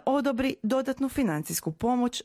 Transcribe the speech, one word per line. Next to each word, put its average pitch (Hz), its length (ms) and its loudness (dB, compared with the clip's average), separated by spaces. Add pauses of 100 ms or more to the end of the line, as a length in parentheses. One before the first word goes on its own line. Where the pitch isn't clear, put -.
odobri 262 560 2
dodatnu 262 460 0
financijsku 165 640 -2
pomoć 240 520 0